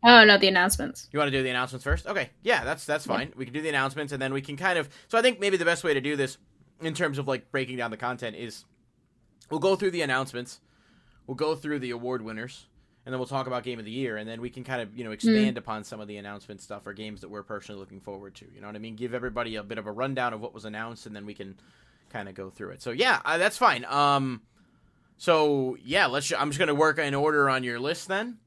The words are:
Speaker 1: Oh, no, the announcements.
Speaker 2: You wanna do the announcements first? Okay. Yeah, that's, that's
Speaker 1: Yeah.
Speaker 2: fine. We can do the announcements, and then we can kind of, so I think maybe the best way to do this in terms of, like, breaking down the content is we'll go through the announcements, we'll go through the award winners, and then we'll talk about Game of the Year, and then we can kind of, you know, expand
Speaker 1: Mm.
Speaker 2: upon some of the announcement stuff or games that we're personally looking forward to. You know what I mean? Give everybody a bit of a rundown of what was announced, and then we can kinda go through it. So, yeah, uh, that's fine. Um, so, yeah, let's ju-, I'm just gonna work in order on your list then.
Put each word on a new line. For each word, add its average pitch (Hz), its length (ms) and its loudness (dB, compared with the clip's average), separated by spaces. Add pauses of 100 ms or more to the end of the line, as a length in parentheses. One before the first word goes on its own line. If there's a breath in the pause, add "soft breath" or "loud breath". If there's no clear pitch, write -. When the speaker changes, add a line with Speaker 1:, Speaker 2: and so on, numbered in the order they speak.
Speaker 1:
Oh, 233 220 12
no, 208 120 10
the 196 120 6
announcements. 185 640 0
Speaker 2:
You 143 60 -2
wanna 143 120 2
do 135 120 0
the 131 80 0
announcements 127 340 -4
first? 147 220 0
Okay. 151 240 -4 (120)
Yeah, 180 220 2
that's, 151 200 -4
that's 147 220 -2
Speaker 1:
Yeah. 127 80 -2
Speaker 2:
fine. 131 220 -4
We 131 80 -8
can 120 100 -14
do 151 60 -4
the 156 80 -4
announcements, 139 440 -2
and 135 80 -6
then 135 120 -2
we 139 100 -4
can 139 140 -12
kind 180 220 0
of, 139 100 -4 (200 soft breath)
so - 80 2
I 226 60 6
think 240 160 4
maybe 196 180 2
the 170 80 2
best 170 200 2
way 156 100 4
to 139 60 2
do 143 160 -2
this 135 220 -2 (420)
in 160 120 -4
terms 156 260 -2
of, 139 100 -4
like, 127 240 -4
breaking 131 240 -4
down 120 140 -4
the 110 60 -8
content 120 400 -6
is 110 280 -12 (840)
we'll 156 120 -4
go 190 160 4
through 190 160 0
the 170 100 -2
announcements, 131 580 -4 (680)
we'll 131 100 -8
go 156 180 0
through 147 240 -4
the 123 120 -6
award 120 320 -4
winners, 110 440 -12 (400)
and 127 60 -8
then 131 60 -4
we'll 127 80 -4
talk 135 200 -4
about 123 160 -4
Game 120 160 -8
of 110 60 -12
the 104 60 -10
Year, 120 260 -4
and 107 120 -8
then 113 120 -10
we 120 100 -8
can 123 140 -14
kind 127 180 -6
of, 107 160 -12
you 120 60 -8
know, 110 80 -8
expand 214 440 4
Speaker 1:
Mm. 117 40 -8
Speaker 2:
upon 107 240 -8
some 107 160 -14
of 104 80 -14
the 104 80 -10
announcement 101 440 -14
stuff 101 260 -14
or 104 60 -12
games 107 280 -12
that 92 80 -16
we're 101 140 -12
personally 101 380 -12
looking 98 200 -18
forward 98 360 -16
to. - 160 -20
You 101 80 -20
know 101 60 -16
what 107 100 -12
I 104 40 -12
mean? 113 160 -12
Give 117 180 -6
everybody 117 420 -4
a 107 60 -6
bit 110 160 -10
of 104 80 -8
a 107 60 -8
rundown 123 420 -2
of 107 60 -10
what 113 120 -10
was 107 120 -16
announced, 110 420 -10
and 107 80 -14
then 101 100 -12
we 104 100 -12
can 98 240 -14 (540)
kinda 98 200 -10
go 95 180 -12
through 92 200 -12
it. 90 120 -16
So, 123 80 -6
yeah, 180 340 2
uh, 160 140 0
that's - 180 2
fine. 135 300 4
Um, 139 560 2 (760)
so, 147 680 4
yeah, 165 240 2
let's 139 200 0
ju-, 165 120 -2
I'm 147 120 0
just 143 80 -6
gonna 156 160 2
work 156 240 4
in 143 160 0
order 143 340 4
on 131 160 2
your 120 160 -4
list 156 280 -4
then. 220 380 -4